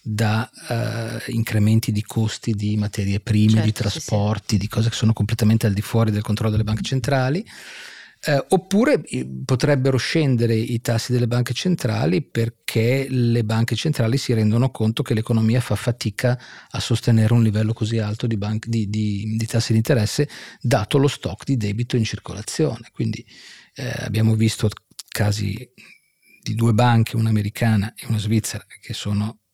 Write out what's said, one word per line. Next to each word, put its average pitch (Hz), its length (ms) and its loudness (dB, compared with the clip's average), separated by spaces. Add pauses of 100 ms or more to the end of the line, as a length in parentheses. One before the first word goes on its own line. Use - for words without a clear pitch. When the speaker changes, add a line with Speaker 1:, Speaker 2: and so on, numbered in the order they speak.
Speaker 1:
da, 110 480 0 (220)
eh, 113 600 -4
incrementi 110 600 2
di 104 100 0
costi - 500 -4
di 104 240 -2
materie 101 440 -2
prime, 107 420 4
Speaker 2:
Certo, 107 40 2
Speaker 1:
di 104 60 2
Speaker 2:
sì, - 40 -4
sì. - 60 -4
Speaker 1:
trasporti, 104 720 -2
di 98 120 -2
cose 113 200 0
che 110 60 -4
sono 113 180 2
completamente 110 540 2
al 101 80 2
di 101 80 -2
fuori 113 280 0
del 104 120 -2
controllo 107 300 -2
delle 110 120 0
banche 107 180 -4
centrali. 135 640 -2 (800)
Eh, 143 240 0
oppure, 196 560 2
eh, 127 240 -6 (160)
potrebbero 131 540 2
scendere 120 560 2
i 113 260 -2
tassi 117 320 -2
delle 120 140 2
banche 120 260 0
centrali 147 680 0
perché 117 880 -2
le 120 360 2
banche 113 320 0
centrali 127 400 0
si - 160 -2
rendono 113 380 2
conto 113 320 -2
che 120 100 -2
l'economia 113 480 2
fa 107 160 -2
fatica 120 640 -2 (300)
a 107 100 -6
sostenere 113 540 2
un 120 80 6
livello 110 320 2
così 113 240 -2
alto 107 280 -4
di 113 100 -2
ban-, 104 300 -4
di, 113 220 -2
di, 107 480 -2
di 113 100 -2
tassi 113 260 0
di 110 60 4
interesse, 117 480 2 (340)
dato 120 360 0
lo 139 120 4
stock - 360 -8
di 139 120 0
debito 110 400 -4
in 117 80 2
circolazione. - 880 -6
Quindi, - 320 -6 (500)
eh, 127 240 -8
abbiamo 110 360 2
visto 110 340 2 (400)
casi 104 460 -2 (880)
di 110 120 -4
due 117 180 4
banche, 113 420 4
una 113 140 0
americana 107 680 0
e - 140 -18
una 107 100 0
svizzera, 107 460 -2 (160)
che - 140 -10
sono 104 460 -4 (140)